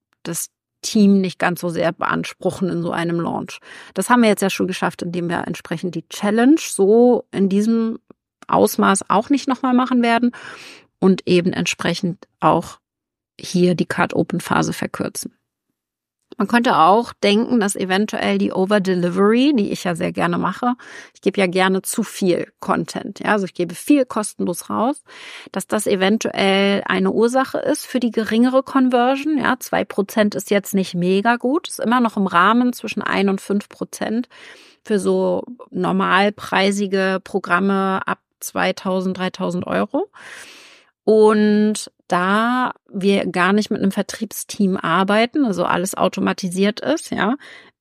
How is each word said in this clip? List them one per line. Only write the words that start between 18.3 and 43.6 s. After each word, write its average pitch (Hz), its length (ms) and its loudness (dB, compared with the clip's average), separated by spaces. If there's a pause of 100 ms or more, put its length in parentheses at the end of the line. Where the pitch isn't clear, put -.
die 196 160 0
Overdelivery, 190 1000 2
die 208 180 0
ich - 120 -8
ja 175 120 -4
sehr 175 180 -4
gerne 170 240 -2
mache, 190 380 -2 (380)
ich - 80 -20
gebe 196 180 -2
ja 190 60 4
gerne 185 360 2
zu - 220 -4
viel - 560 -2
Content, - 600 -6
ja, - 140 0
also 202 120 0
ich - 80 -12
gebe 175 220 -6
viel 285 300 2
kostenlos 196 640 -6
raus, 214 340 -2 (480)
dass - 160 -8
das 214 200 -4
eventuell 196 1000 2
eine 190 260 0
Ursache 247 460 0
ist - 280 -2
für - 140 -4
die 240 120 0
geringere 233 520 2
Conversion, 269 720 2
ja, 262 220 0
zwei - 240 -2
Prozent - 500 -2
ist - 160 -8
jetzt 202 240 0
nicht 185 220 -2
mega 196 400 2
gut, 262 320 -2
ist - 140 -10
immer 240 180 2
noch 233 160 0
im 196 120 0
Rahmen 214 440 4
zwischen - 300 -8
ein 190 260 0
und 196 140 0
fünf 202 260 -4
Prozent - 640 -6 (560)
für 208 140 0
so 185 440 0 (260)
normalpreisige 190 1500 0
Programme 190 840 0
ab - 120 -6 (200)
zweitausend, 185 800 -4
dreitausend 180 500 -6
Euro. 214 420 -2 (920)
Und 214 880 4 (160)
da 220 640 0 (180)
wir 196 340 0
gar 185 280 2
nicht 208 180 0